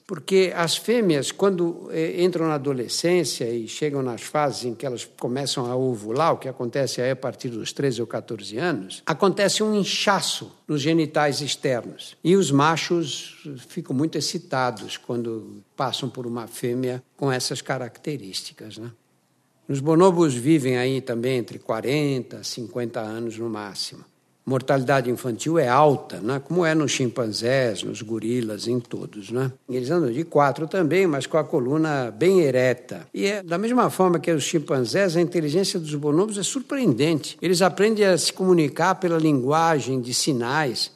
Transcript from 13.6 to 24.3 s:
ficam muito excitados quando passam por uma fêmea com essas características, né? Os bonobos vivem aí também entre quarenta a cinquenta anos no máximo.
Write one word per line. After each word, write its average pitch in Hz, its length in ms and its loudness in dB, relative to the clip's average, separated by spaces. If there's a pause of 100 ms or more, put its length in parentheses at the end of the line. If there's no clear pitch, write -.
ficam - 260 -8
muito 160 240 0
excitados 131 800 -4
quando 110 680 -8 (120)
passam 131 320 -4
por 120 200 -10
uma 117 180 -8
fêmea 127 560 -4 (140)
com 139 160 0
essas 127 280 -4
características, 110 1160 -8
né? 117 140 -12 (760)
Os 139 120 -2
bonobos 165 520 6
vivem 127 460 2
aí 131 220 0
também 123 380 -2
entre - 200 -6
quarenta 127 800 -2
a 104 80 -14
cinquenta 120 560 -6
anos 110 360 -6
no 113 140 -6
máximo. 104 540 -10 (440)